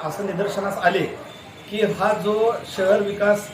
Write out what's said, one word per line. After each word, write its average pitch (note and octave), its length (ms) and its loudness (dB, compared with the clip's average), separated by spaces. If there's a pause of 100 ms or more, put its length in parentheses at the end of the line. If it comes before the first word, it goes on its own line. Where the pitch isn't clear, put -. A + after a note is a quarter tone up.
असं G3 220 -4
निदर्शनास G3 520 -2
आले F3+ 280 4 (640)
की G#3 120 -2
हा G3 300 2
जो G#3+ 420 2 (220)
शहर F#3+ 240 4
विकास G3+ 520 0